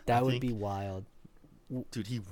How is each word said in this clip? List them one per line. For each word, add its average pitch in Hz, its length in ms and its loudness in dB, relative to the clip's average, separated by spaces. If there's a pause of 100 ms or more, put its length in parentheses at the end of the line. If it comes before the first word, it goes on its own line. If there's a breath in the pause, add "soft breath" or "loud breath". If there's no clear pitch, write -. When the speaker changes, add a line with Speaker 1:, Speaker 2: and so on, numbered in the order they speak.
Speaker 1:
That 117 120 6
Speaker 2:
I 123 40 6
Speaker 1:
would 131 100 6
Speaker 2:
think 123 100 0
Speaker 1:
be 123 100 2
wild. 98 520 -2 (640)
W- 127 220 -4
Speaker 2:
Dude, 104 160 -4
he 120 120 -2 (120)